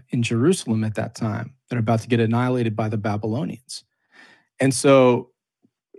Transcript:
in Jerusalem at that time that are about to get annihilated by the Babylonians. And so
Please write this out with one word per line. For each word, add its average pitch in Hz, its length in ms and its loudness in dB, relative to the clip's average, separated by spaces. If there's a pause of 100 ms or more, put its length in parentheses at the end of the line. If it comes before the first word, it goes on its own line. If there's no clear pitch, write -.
in 127 140 -2
Jerusalem 117 640 0
at 107 100 -6
that 113 200 -6
time 117 380 -6 (160)
that 127 80 -6
are 120 40 -2
about 113 200 0
to - 80 -16
get 120 100 2
annihilated 117 560 0
by 110 140 -4
the 110 80 -4
Babylonians. 107 880 -6 (720)
And 135 140 2
so 131 600 4 (640)